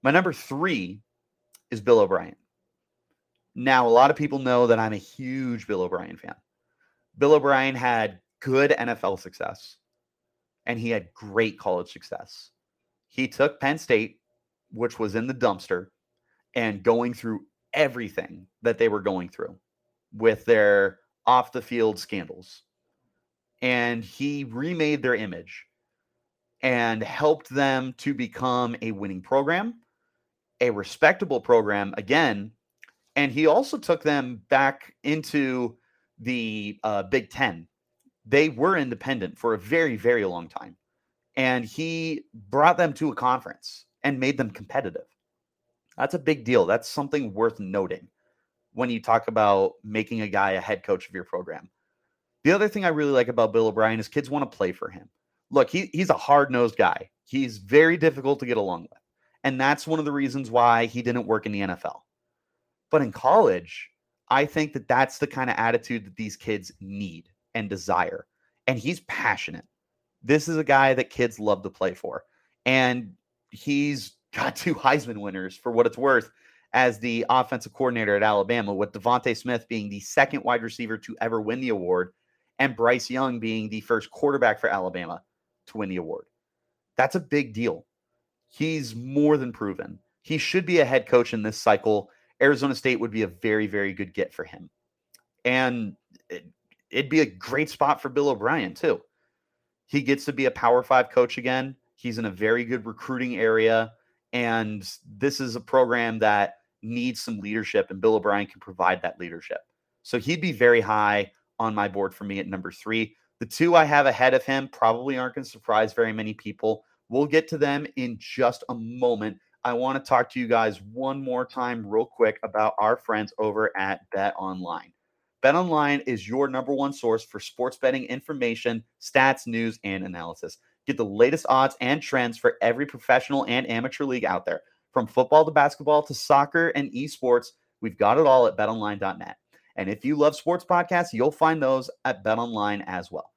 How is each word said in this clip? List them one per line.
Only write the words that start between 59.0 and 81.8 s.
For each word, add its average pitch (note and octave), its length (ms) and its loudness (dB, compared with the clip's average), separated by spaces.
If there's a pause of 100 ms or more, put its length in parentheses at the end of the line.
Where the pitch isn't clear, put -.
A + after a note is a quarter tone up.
And C3 140 -2
that's C#3+ 280 2
one D#3+ 120 0
of D3+ 60 -2
the D3 60 -2
reasons C3+ 400 -4
why A#2 340 6
he A#2 160 -8
didn't A#2+ 260 -2
work A2 180 0
in G#2+ 80 -6
the G2+ 80 -4
N G2 80 -4
F F2 160 -8
L. - 200 -10 (840)
But D#3 100 4
in A2+ 120 -4
college, G2+ 760 2 (400)
I C#3 160 2
think D3+ 280 -4
that B2+ 160 -10
that's C3 280 2
the D3 100 -2
kind C3 220 -6
of - 80 -2
attitude A#2 480 -2
that F#2+ 120 -20
these G#2+ 180 -8
kids G2+ 460 -8
need F#2+ 480 -12 (240)
and G#2+ 160 -6
desire. F2 580 -2 (400)
And B2+ 100 0
he's C3+ 240 -6
passionate. - 640 -6 (560)
This D3 280 2
is D#3+ 80 -2
a D#3 60 -2
guy C3+ 300 6
that B2+ 160 -2
kids A#2 300 -2
love G#2 240 0
to F#2+ 60 -8
play F#2 240 -4
for. - 320 -12 (400)
And B2 480 0 (360)
he's C#3+ 680 -4 (160)
got - 220 -4
two D#3+ 200 -4
Heisman C3 420 0
winners, F#2+ 380 -8
for - 160 -6
what A#2 140 4
it's A#2 120 -2
worth, C3 320 2 (440)
as B2 260 4
the A#2 300 -4
offensive B2 440 0
coordinator A2+ 440 0
at G2+ 60 2
Alabama, G#2 500 0
with G2+ 180 -4
DeVonta A#2+ 440 0
Smith A#2+ 340 -6
being G#2+ 200 -8
the G2+ 120 -12
second C#3 420 -2
wide A#2+ 180 0
receiver A2+ 360 -8
to - 240 -16
ever A2+ 180 -2
win A2+ 220 -4
the B2+ 80 -6
award F#2 420 -2 (480)